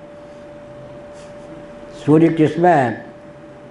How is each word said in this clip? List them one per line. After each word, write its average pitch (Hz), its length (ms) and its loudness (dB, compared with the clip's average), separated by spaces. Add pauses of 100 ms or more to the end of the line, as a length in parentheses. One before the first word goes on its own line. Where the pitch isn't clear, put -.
(2000)
सूर्य 160 220 8
किस 160 300 2
में 175 160 6
है? 123 320 0 (640)